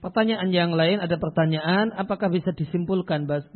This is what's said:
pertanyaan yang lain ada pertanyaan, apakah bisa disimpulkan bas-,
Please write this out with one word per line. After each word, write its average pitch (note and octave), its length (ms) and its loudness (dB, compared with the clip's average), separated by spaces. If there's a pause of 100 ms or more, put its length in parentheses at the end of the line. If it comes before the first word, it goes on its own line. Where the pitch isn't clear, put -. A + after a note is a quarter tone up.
pertanyaan G3 480 0
yang E3+ 240 2
lain F3+ 240 4
ada E3+ 160 -2
pertanyaan, D#3+ 800 0
apakah G3 320 -2
bisa F3+ 240 0
disimpulkan F3 720 -2
bas-, D3 300 -4